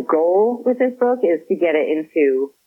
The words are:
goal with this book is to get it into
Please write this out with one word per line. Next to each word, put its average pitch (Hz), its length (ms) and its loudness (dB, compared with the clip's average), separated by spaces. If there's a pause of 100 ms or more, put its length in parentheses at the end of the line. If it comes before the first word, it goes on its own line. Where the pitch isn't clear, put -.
goal 196 560 0
with 247 140 0
this 254 180 0
book 247 260 0
is 170 260 -2
to 190 60 0
get 160 200 0
it 151 140 0
into 143 640 0 (120)